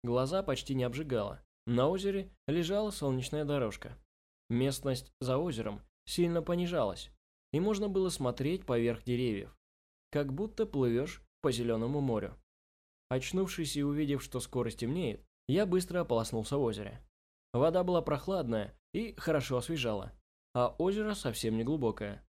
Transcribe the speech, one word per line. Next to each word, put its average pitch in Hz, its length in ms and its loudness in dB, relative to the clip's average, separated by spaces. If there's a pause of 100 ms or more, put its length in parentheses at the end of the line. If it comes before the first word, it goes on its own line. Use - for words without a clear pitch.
Глаза 131 400 0
почти 135 320 -2
не 127 80 2
обжигало. 123 600 -2 (240)
На 123 220 4
озере 190 420 -2 (160)
лежала 185 440 0
солнечная 139 540 -2
дорожка. 127 520 -2 (520)
Местность 131 720 0
за 127 180 0
озером 110 440 -2 (240)
сильно 170 360 2
понижалась, 170 720 0 (420)
и 143 60 2
можно 208 280 2
было 190 220 2
смотреть 139 560 -2
поверх 117 380 2
деревьев, 120 520 -2 (560)
как 143 220 0
будто 214 320 -2
плывёшь 135 560 2 (200)
по 139 100 2
зелёному 117 500 0
морю. 110 340 -2 (760)
Очнувшись 160 680 -2
и 143 60 2
увидев, 143 400 0
что - 160 -6
скоро 120 300 -2
стемнеет, 123 540 -2 (240)
я 185 180 4
быстро 180 360 0
ополоснулся 113 560 0
в 143 40 2
озере. 107 440 -4 (480)
Вода 165 300 4
была 180 180 4
прохладная 135 720 -2 (200)
и 214 240 -4
хорошо 135 400 0
освежала, 117 560 -2 (400)
а 123 240 2
озеро 208 360 0
совсем 113 440 -2
не 113 60 0
глубокое. 110 600 -2 (120)